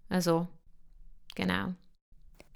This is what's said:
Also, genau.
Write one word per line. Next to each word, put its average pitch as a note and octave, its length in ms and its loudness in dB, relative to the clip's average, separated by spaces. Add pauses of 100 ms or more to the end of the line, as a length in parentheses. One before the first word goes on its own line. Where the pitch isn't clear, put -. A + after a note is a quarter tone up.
Also, F3 380 4 (880)
genau. F#2+ 380 0 (840)